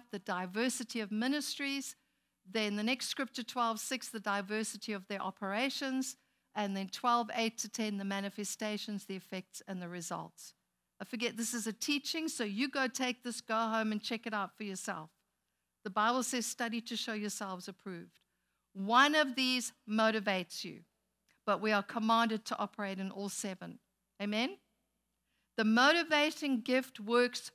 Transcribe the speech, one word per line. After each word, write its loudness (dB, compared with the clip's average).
the -6
diversity -2
of -6
ministries. -2
Then 0
the 0
next 0
scripture, -4
twelve 0
six, -6
the -8
diversity -2
of -6
their -4
operations. -2
And 0
then -4
twelve 2
eight 0
to -6
ten, -2
the -4
manifestations, -4
the -6
effects, -10
and -6
the -8
results. -8
I -10
forget, -4
this -2
is -4
a -2
teaching, -2
so -4
you -2
go 2
take -2
this, -6
go -4
home 2
and -2
check -4
it -4
out -4
for -10
yourself. -6
The -4
Bible 4
says, -2
"Study -2
to -8
show -4
yourselves -4
approved." -12
One 6
of 4
these 0
motivates 2
you, -10
but 2
we 2
are 4
commanded 2
to -4
operate -4
in -4
all -6
seven. -8
Amen? 0
The 2
motivating 6
gift 0
works 2